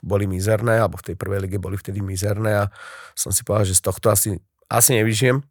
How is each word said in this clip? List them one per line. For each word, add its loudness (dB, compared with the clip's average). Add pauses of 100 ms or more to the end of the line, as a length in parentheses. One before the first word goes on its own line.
boli 0
mizerné, 0
alebo 0
v -10
tej -8
prvej -4
lige -6
boli -6
vtedy -8
mizerné -2 (100)
a 2 (520)
som -6
si 0
povedal, 0
že -2
z 2
tohto -2
asi, 2 (320)
asi 4
nevyžijem, 4 (100)